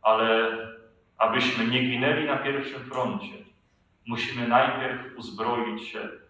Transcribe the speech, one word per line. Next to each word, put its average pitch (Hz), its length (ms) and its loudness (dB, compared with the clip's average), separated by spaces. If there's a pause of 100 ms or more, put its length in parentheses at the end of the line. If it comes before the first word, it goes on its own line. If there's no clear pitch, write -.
Ale 113 460 6 (680)
abyśmy 123 480 2
nie 127 140 2
ginęli 139 460 2
na 139 100 0
pierwszym 135 480 -4
froncie, - 600 -6 (640)
musimy 120 420 -4
najpierw - 680 0
uzbroić 113 720 -4
się - 200 -8 (220)